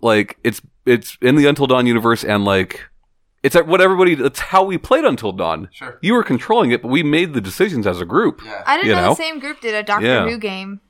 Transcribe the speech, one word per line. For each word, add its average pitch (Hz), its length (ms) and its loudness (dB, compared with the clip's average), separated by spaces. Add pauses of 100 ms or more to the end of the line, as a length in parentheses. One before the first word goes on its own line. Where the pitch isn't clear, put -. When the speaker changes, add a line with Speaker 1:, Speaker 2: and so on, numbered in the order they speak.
Speaker 1:
like, 107 400 0
it's, 113 180 -2 (240)
it's 120 360 0
in 127 140 4
the 143 120 4
Until 139 180 2
Dawn 127 220 2
universe, 117 360 2
and, 104 220 0
like, 95 360 0 (600)
it's 135 140 0
at 165 100 6
what 175 160 2
everybody, 185 320 4
it's 135 260 -2
how 190 240 2
we 190 140 -2
played 294 260 0
Until 117 280 -2
Dawn. 82 400 -4
Speaker 2:
Sure. - 300 -18
Speaker 1:
You 202 120 0
were 233 100 2
controlling 139 480 0
it, 120 120 0
but 120 60 -8
we 147 120 0
made 156 320 0
the 123 80 -2
decisions 113 460 -2
as 90 120 -2
a 87 60 -6
group. 170 400 -2
Speaker 2:
Yeah. - 220 -14
Speaker 3:
I 285 100 2
didn't 381 120 0
Speaker 1:
You - 60 2
Speaker 3:
know 359 60 0
Speaker 1:
know? 349 80 2
Speaker 3:
the - 60 2
same 320 240 -8
group 285 220 -12
did 226 120 -6
a 214 80 -2
Doctor 208 240 -2
Speaker 1:
Yeah. 226 240 0
Speaker 3:
Who 233 80 -6
game. 196 420 -10 (100)